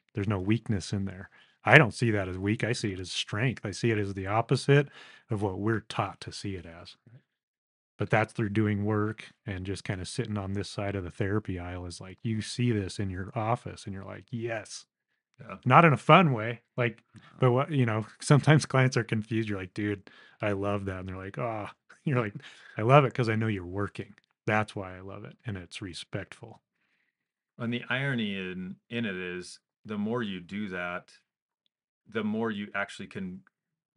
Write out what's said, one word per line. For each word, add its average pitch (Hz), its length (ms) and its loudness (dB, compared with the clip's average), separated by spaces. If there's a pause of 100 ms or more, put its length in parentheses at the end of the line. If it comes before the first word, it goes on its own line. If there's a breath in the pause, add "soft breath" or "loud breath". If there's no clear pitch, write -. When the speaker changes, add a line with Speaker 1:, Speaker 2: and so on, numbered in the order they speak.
(140)
Speaker 1:
there's 101 140 -2
no 104 120 0
weakness 104 540 0
in 98 120 -2
there. 95 240 -12 (340 soft breath)
I 113 160 8
don't 113 160 6
see 117 160 2
that 101 160 -2
as 92 100 -6
weak. 101 260 0
I 110 100 0
see 104 200 -2
it 92 60 -8
as 92 120 -10
strength. 107 540 -2
I 104 60 -4
see 117 200 0
it 110 60 2
as 98 160 -2
the 95 140 -6
opposite 139 600 4 (440 loud breath)
of 104 100 -2
what 95 160 -2
we're 107 220 0
taught 95 420 -6
to - 120 -12
see 98 220 -8
it 85 100 -14
as. 85 300 -18 (1000)
But 104 120 -2
that's 110 240 2
through 110 160 -2
doing 104 360 2
work 107 460 -2 (140)
and 92 200 -6
just 95 180 -6
kinda 92 220 -6
sitting 107 320 -6
on 98 160 -4
this 98 160 -4
side 101 260 -4
of 98 100 -4
the 82 60 -10
therapy 101 460 -2
aisle 87 280 -8
is 85 140 -12
like, 92 220 -18
you 110 200 -2
see 120 300 0
this 101 280 -2
in 98 100 -4
your 92 260 -8
office 110 500 -4
and 98 80 -8
you're 98 120 -12
like, 98 260 -14
"Yes." 113 540 -8 (540)
Speaker 2:
Yeah. - 260 -14
Speaker 1:
Not 135 200 10
in 156 80 8
a 120 40 4
fun 156 360 8
way. 117 280 -4 (160)
Like, 120 260 -2 (120)
Speaker 3:
No. - 60 -20 (180)
Speaker 1:
but 127 120 6
what, 131 200 2
you 135 140 4
know, 110 280 0
<laughs> - 80 -20
sometimes 151 440 6
clients 131 320 4
are 117 60 4
confused. 110 460 -2
You're 101 100 -4
like, 92 140 -10
"Dude, 104 360 -4 (320 loud breath)
I 107 100 0
love 101 340 -2
that." 95 140 -4
And 92 100 -10
they're 92 80 -10
like, 95 200 -12
"Ah." 110 360 -6 (160)
<laughs> - 160 -20
You're 131 160 2
like, 104 140 -4 (420 loud breath)
"I 113 60 -4
love 135 220 8
it 117 80 -2
'cause 117 160 0
I 110 60 0
know 110 120 0
you're 98 180 -4
working. 98 500 -8 (320)
That's 107 280 0
why 92 220 -10
I 92 40 -18
love 98 240 -14
it. - 200 -20
And 104 120 -6
it's 90 240 -14
respectful." 98 800 -12 (960)
Speaker 2:
And 120 160 -4
the 120 160 -4
irony 120 460 -2
in, 92 420 -8 (120)
in 117 160 -4
it 98 100 -4
is 90 440 -8 (260)
the 107 120 -8
more 113 260 -2
you 98 160 -6
do 98 300 -8
that, 90 440 -8 (920)
the 110 160 -6
more 110 280 -2
you 104 220 -8
actually 101 340 -6
can 95 340 -10 (560)